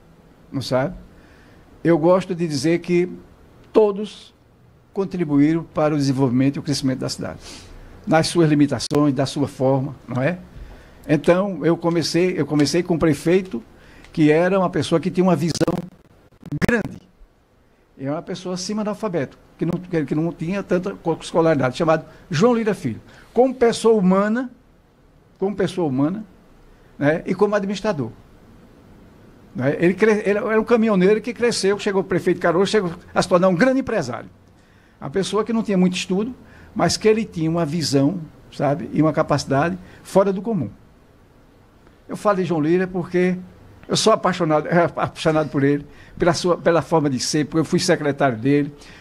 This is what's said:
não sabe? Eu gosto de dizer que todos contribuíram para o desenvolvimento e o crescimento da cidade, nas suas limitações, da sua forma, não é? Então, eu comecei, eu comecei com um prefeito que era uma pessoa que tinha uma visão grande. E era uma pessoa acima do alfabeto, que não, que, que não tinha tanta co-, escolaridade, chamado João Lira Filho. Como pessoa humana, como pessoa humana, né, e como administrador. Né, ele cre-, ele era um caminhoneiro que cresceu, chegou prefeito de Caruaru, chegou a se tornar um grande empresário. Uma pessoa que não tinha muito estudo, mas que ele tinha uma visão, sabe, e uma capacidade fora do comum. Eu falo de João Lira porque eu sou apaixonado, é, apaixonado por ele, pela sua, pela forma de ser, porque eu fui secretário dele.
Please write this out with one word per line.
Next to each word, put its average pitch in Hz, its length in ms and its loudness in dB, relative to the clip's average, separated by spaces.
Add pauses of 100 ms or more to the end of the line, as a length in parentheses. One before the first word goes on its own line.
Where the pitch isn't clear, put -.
(520)
não 135 100 -6
sabe? 135 340 -2 (880)
Eu 165 140 4
gosto 180 380 2
de 170 100 -2
dizer 156 340 0
que 175 300 0 (640)
todos 208 640 0 (600)
contribuíram 160 720 0
para 156 300 0
o 151 40 0
desenvolvimento 135 600 2
e - 20 -6
o - 40 -10
crescimento 131 360 -2
da 131 100 -6
cidade, - 300 -10 (680)
nas 160 220 2
suas 165 220 4
limitações, 147 640 2
da 135 120 0
sua 135 220 -2
forma, 135 480 0 (120)
não 123 140 -4
é? 175 180 0 (680)
Então, 175 580 0
eu 165 100 4
comecei, 170 640 0
eu 139 60 -2
comecei 147 380 0
com 180 120 -2
um 143 40 -2
prefeito 180 640 0 (480)
que 151 200 4
era 180 280 2
uma 175 100 0
pessoa 165 320 0
que 185 80 -4
tinha 180 140 0
uma 180 120 4
visão - 380 -2 (920)
grande. - 340 -2 (960)
E 135 80 -10
era 143 100 -4
uma 170 60 -6
pessoa 180 340 -8
acima 214 280 -6
do 208 60 -4
alfabeto, 175 480 -6 (200)
que - 80 -4
não, 170 80 -2
que, 165 320 -4
que - 100 -4
não 165 160 0
tinha 190 320 -6
tanta 190 320 -2
co-, 165 260 -4
escolaridade, 156 560 2
chamado 160 280 2 (240)
João 202 240 4
Lira 220 200 0
Filho. 107 280 -6 (320)
Como 254 200 4
pessoa 226 420 2
humana, 208 560 2 (880)
como 196 160 -2
pessoa 180 320 -2
humana, 147 380 -2 (720)
né, 151 280 0
e - 100 -4
como 208 200 2
administrador. 190 560 -4 (1400)
Né, 139 240 -2
ele 180 160 2
cre-, 214 300 4
ele 208 120 2
era 214 240 0
um - 20 -6
caminhoneiro 214 560 2
que 233 140 -8
cresceu, 202 460 0
chegou 190 240 -2
prefeito 175 340 -2
de - 40 -12
Caruaru, 180 240 2
chegou 185 260 0 (220)
a - 80 2
se - 60 -4
tornar 185 220 4
um 185 60 2
grande 262 240 2
empresário. 123 500 -6 (720)
Uma 143 80 -8
pessoa 190 340 -2
que 233 80 -6
não 220 120 0
tinha 196 140 0
muito 180 180 2
estudo, 214 380 -4 (400)
mas 170 220 0
que - 120 -2
ele 220 180 4
tinha 160 240 -4
uma 170 160 0
visão, 143 560 0 (300)
sabe, 147 420 -4
e 151 80 2
uma 156 100 4
capacidade 156 640 0 (240)
fora 196 300 2
do 196 100 -6
comum. 190 280 -4 (1400)
Eu - 100 -10
falo 202 200 0
de 185 80 -2
João 156 160 0
Lira 175 240 0
porque 180 520 -2 (500)
eu 180 100 0
sou 220 160 4
apaixonado, 175 540 0
é, 170 160 4
apaixonado 156 640 -2
por 139 140 0
ele, 143 220 0 (320)
pela 170 160 2
sua, 180 240 0
pela 165 240 2
forma 151 280 0
de 127 100 -2
ser, 151 260 -2
porque 160 140 -2
eu 156 60 0
fui 175 140 0
secretário 143 580 0
dele. 143 360 0 (280)